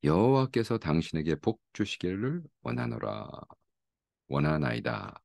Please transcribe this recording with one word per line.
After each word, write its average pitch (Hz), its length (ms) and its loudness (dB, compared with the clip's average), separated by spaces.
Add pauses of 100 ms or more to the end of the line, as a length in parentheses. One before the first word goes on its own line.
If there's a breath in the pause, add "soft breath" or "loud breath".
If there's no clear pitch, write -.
"여호와께서 117 720 4
당신에게 80 580 0
복 - 240 -2 (140)
주시기를 107 680 -4 (200)
원하노라." 117 680 -4 (960)
원하나이다. 78 960 0